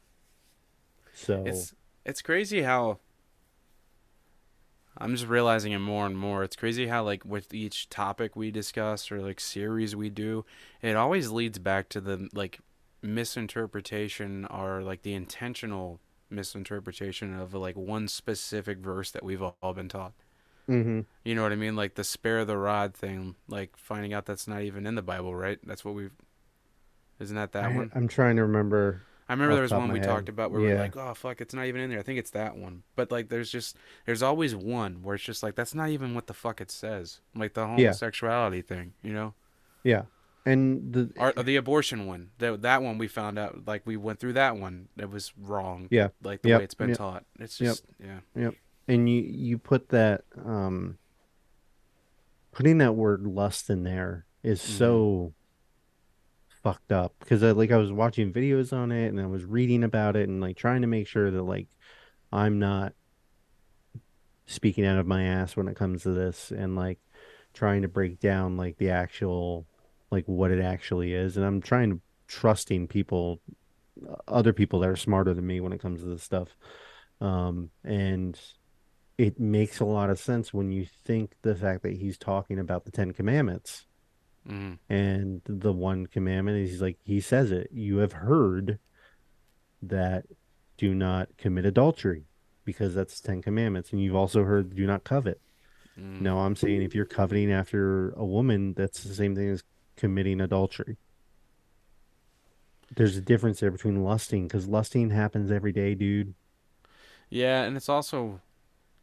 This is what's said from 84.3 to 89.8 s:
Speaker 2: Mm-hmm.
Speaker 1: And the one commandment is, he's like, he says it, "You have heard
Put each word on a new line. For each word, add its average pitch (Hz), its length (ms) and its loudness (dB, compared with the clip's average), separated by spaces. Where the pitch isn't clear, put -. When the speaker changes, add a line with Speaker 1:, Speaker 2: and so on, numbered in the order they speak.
Speaker 2:
Mm-hmm. 98 280 -10
Speaker 1:
And 98 520 0
the 101 280 0
one 92 320 -2
commandment 95 540 0
is, 98 100 -2
he's 90 120 -6
like, 92 220 -2
he 101 160 0
says 123 320 2
it, 90 200 -2
"You 101 260 -2
have 101 160 4
heard 98 640 2